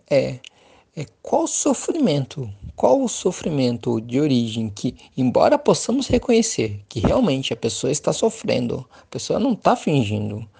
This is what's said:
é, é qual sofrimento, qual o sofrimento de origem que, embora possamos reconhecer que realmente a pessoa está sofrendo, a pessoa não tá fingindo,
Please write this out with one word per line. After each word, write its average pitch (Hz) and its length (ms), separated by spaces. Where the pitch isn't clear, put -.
é, 131 320
é 151 120
qual 311 280
sofrimento, 175 1000
qual 262 260
o 247 80
sofrimento 127 920
de 120 200
origem 117 500
que, 123 260
embora 135 400
possamos 262 500
reconhecer 214 800
que - 120
realmente 135 540
a 113 40
pessoa 117 320
está 147 240
sofrendo, 123 760
a - 60
pessoa - 320
não 233 160
tá 214 200
fingindo, 107 720